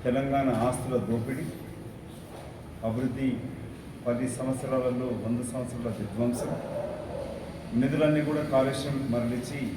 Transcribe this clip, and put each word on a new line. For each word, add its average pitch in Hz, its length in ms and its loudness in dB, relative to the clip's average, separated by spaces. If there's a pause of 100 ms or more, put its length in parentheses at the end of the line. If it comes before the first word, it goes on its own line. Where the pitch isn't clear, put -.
తెలంగాణ 135 440 4 (180)
ఆస్తుల 127 300 0 (120)
దోపిడీ, 123 360 0 (1400)
అభివృద్ధి, 131 400 0 (800)
పది 120 200 2 (120)
సంవత్సరాలలో 127 680 0 (160)
వంద 117 180 0 (120)
సంవత్సరాల 117 480 -4
విధ్వంసం, 117 500 0 (1300)
నిధులన్నీ 151 400 6 (100)
కూడా 147 120 2 (100)
కాలుష్యం 135 440 4 (160)
మరలించి 120 480 0 (160)